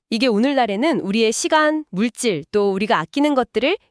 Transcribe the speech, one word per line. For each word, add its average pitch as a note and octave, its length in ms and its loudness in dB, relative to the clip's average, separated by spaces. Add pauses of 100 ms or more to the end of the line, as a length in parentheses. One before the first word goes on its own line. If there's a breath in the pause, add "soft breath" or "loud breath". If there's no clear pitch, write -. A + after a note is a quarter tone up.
이게 A3+ 180 -2
오늘날에는 A#3+ 760 0
우리의 A3 320 0
시간, D#4 580 0
물질, G3 600 -2
또 G3+ 220 2
우리가 G3 260 0
아끼는 C#4+ 360 0
것들을 B3+ 420 -2 (140)